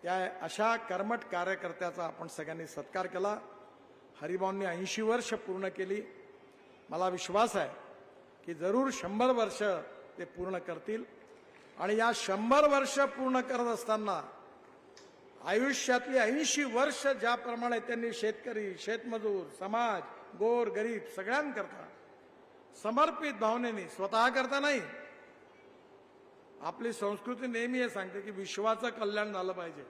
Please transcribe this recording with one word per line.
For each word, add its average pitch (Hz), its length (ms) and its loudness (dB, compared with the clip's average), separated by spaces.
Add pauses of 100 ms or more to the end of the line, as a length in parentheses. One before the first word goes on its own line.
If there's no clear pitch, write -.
त्या 185 380 0
अशा 214 360 2
कर्मठ 226 480 -2
कार्यकर्त्याचा 175 800 -2
आपण 165 220 -6
सगळ्यांनी 160 400 -8
सत्कार 180 400 -4
केला. 190 320 0 (800)
हरिभाऊंनी 190 440 -2
ऐंशी 180 380 -2
वर्ष 220 320 2
पूर्ण 190 340 -4
केली. 190 340 -4 (880)
मला 180 180 0
विश्वास 196 480 2
आहे 151 140 0 (760)
की 170 100 -8
जरूर 208 380 2
शंभर 214 380 2
वर्ष 220 320 2 (560)
ते 175 60 -6
पूर्ण 180 340 -6
करतील. 180 460 -6 (760)
आणि 208 180 2
या 233 180 6
शंभर 233 540 6
वर्ष 269 300 4
पूर्ण 262 420 2
करत 247 260 0
असताना 214 640 0 (1160)
आयुष्यातली 254 760 2
ऐंशी 277 460 4
वर्ष 269 420 2
ज्याप्रमाणे 240 720 0
त्यांनी 233 320 -2
शेतकरी, 214 680 -2
शेतमजूर, 214 680 -2 (120)
समाज, 208 440 0 (340)
गोर, 233 320 4
गरीब 214 380 -2 (100)
सगळ्यांकरता 226 720 -2 (960)
समर्पित 302 500 4
भावनेने, 220 560 0
स्वतः 220 400 2
करता 262 320 2
नाही. 285 200 2 (1800)
आपली 220 320 -4
संस्कृती 220 540 -4
नेहमी 240 320 -2
हे 247 100 2
सांगते 190 320 -6
की 202 100 -10
विश्वाचं 214 600 0
कल्याण 214 420 -2
झालं 185 200 -2
पाहिजे. 170 380 -8